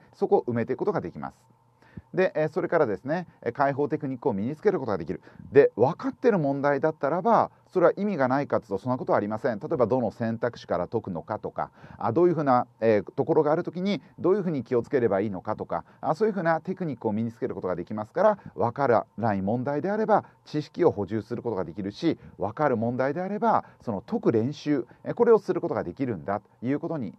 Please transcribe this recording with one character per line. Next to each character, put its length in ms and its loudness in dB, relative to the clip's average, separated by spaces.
そ 140 -2
こ 100 4
を 40 0
埋 20 -2
め 120 0
て 80 -4
い 20 -2
く 40 -6
こ 60 -4
と 60 2
が 100 -2
で 100 -8
き 80 -16
ま 120 -10
す。 240 -20
で、 180 2
え、 140 0
そ 140 -4
れ 60 -2
か 120 2
ら 60 4
で 100 0
す 80 -8
ね、 240 -4
え、 100 -2
解 220 2
放 160 0
テ 80 0
ク 100 -6
ニ 80 -6
ッ 40 -10
ク 100 -2
を 40 2
身 100 -2
に 120 -4
つ 60 -16
け 100 2
る 80 0
こ 60 -6
と 60 0
が 60 0
で 80 -8
き 80 -6
る。 80 -8
で、 240 8
分 220 2
か 120 -6
っ 40 -4
て 180 2
る 80 2
問 220 0
題 180 2
だ 100 2
っ 40 -2
た 160 -4
ら 120 0
ば、 300 4
そ 140 -2
れ 60 8
は 100 4
意 80 -2
味 120 -2
が 120 2
な 120 2
い 60 -4
か 140 0
と 40 -12
い 20 -20
う 20 -16
と、 80 -2
そ 100 -10
ん 40 0
な 60 0
こ 80 -10
と 60 -2
は 60 4
あ 40 2
り 60 -2
ま 100 -4
せ 160 -2
ん。 60 -8
例 120 -8
え 40 0
ば、 100 2
ど 140 2
の 120 -2
選 280 -4
択 180 -4
肢 80 -18
か 120 -2
ら 100 -2
解 160 -4
く 80 -8
の 120 -6
か 160 -6
と 120 -10
か、 200 -6
あ、 160 -2
ど 100 4
う 60 6
い 20 4
う 40 -2
ふ 40 -2
う 60 -2
な、 220 4
え 200 4
ー、 120 -4
と 140 -2
こ 100 0
ろ 80 6
が 80 2
あ 40 4
る 80 0
と 80 -8
き 100 -6
に、 200 -2
ど 140 0
う 40 4
い 40 0
う 40 -2
ふ 40 -4
う 40 0
に 120 -4
気 120 -2
を 60 4
つ 80 -8
け 120 2
れ 80 4
ば 100 4
い 80 0
い 20 -6
の 120 -6
か 160 -4
と 80 -8
か、 180 -4
あ、 160 -2
そ 100 -2
う 40 2
い 20 0
う 20 -6
ふ 40 -8
う 60 -2
な 180 0
テ 140 -6
ク 100 -6
ニ 100 -6
ッ 40 -14
ク 100 -4
を 20 0
身 120 -2
に 100 -6
つ 60 -20
け 100 -4
る 60 -10
こ 60 -8
と 60 -4
が 80 0
で 80 -4
き 100 -10
ま 120 -6
す 80 -16
か 100 0
ら、 140 4
分 180 0
か 140 0
ら 180 4
な 160 0
い 80 -2
問 240 -2
題 160 -2
で 100 -2
あ 60 -2
れ 80 -2
ば、 180 4
知 160 -4
識 240 -2
を 60 6
補 160 -4
充 140 -2
す 140 -8
る 80 -6
こ 60 -4
と 80 -2
が 80 -2
で 80 -10
き 100 -8
る 80 -4
し、 260 -2
分 180 -4
か 140 2
る 80 2
問 180 -2
題 180 0
で 80 -6
あ 60 -6
れ 120 -6
ば、 260 2
そ 100 -6
の 100 -4
解 200 -6
く 100 2
練 220 2
習、 340 -2
え、 100 -6
こ 120 2
れ 80 8
を 60 8
す 140 -4
る 60 -4
こ 80 -2
と 60 -4
が 100 -2
で 100 -8
き 120 -4
る 100 -2
ん 80 -10
だ 160 -2
と 260 -14
い 60 0
う 80 0
こ 80 -8
と 100 -6
に 200 -6